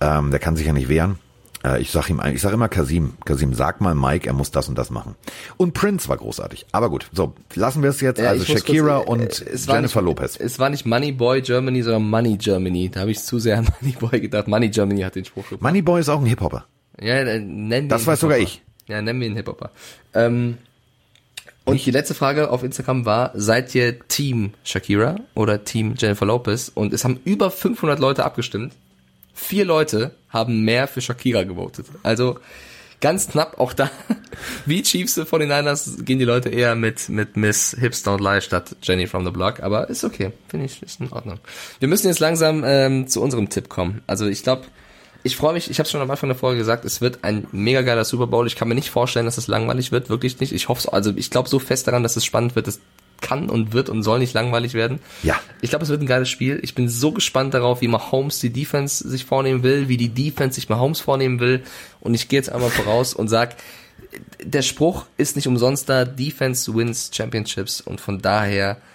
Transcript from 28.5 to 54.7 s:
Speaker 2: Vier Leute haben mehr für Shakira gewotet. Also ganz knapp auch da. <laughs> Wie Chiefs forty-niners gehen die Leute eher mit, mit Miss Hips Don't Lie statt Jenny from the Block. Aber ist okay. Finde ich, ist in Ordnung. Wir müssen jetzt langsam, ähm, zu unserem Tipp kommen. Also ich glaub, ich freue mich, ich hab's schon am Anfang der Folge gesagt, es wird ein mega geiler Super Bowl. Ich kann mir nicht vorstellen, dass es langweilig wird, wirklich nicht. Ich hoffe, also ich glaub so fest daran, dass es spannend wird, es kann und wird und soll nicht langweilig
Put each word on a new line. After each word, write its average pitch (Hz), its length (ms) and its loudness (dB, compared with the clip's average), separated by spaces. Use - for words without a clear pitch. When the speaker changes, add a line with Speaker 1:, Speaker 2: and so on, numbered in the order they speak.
Speaker 2:
Vier 190 320 0
Leute 156 460 2
haben 113 340 2
mehr 123 240 2
für - 120 -6
Shakira 120 440 0
gewotet. 90 420 -8
Also 120 360 0
ganz 175 260 2
knapp - 320 -2
auch 123 140 0
da. 139 160 0
<laughs> - 380 -12
Wie 170 160 2
Chiefs 180 460 0
forty-niners 143 720 0
gehen 131 180 0
die 127 60 2
Leute 123 240 2
eher 117 260 2
mit, 113 360 -2
mit 107 260 -2
Miss 104 420 2
Hips 120 280 -2
Don't 101 160 0
Lie 98 180 2
statt - 420 -4
Jenny 92 240 2
from 92 200 -4
the 90 40 -2
Block. 92 320 -2
Aber 101 280 0
ist - 140 -6
okay. - 280 -4
Finde 151 180 -6
ich, - 160 -14
ist - 180 -16
in 127 120 -8
Ordnung. 101 260 -10
Wir 135 80 2
müssen 190 200 2
jetzt 165 100 2
langsam, 156 480 2
ähm, 135 420 4
zu - 140 0
unserem 120 280 0
Tipp - 180 -4
kommen. 92 380 -4
Also 104 200 -2
ich 101 160 -2
glaub, 131 240 0
ich 131 120 -2
freue 151 160 6
mich, 170 180 -2
ich 143 100 0
hab's 151 100 0
schon 151 100 -2
am 131 100 -2
Anfang 139 180 -2
der 127 100 0
Folge 127 200 2
gesagt, 113 260 0
es - 160 -6
wird - 220 0
ein 104 300 -2
mega 123 300 2
geiler 117 220 2
Super 120 240 0
Bowl. 120 180 2
Ich 113 100 -2
kann 117 120 -2
mir 117 80 2
nicht 139 140 -2
vorstellen, 120 360 2
dass 117 120 -2
es 110 100 -6
langweilig 117 440 0
wird, 120 180 0
wirklich 127 300 -2
nicht. 135 120 -2
Ich - 160 -2
hoffe, - 240 -2
also 101 220 2
ich - 160 -6
glaub 127 180 0
so 135 100 2
fest - 300 -2
daran, 123 160 2
dass 117 120 -2
es - 80 0
spannend 120 320 0
wird, 110 120 0
es - 120 -8
kann 143 300 -4
und 110 220 0
wird 127 160 0
und 107 160 -2
soll 113 160 2
nicht 123 120 0
langweilig 117 420 0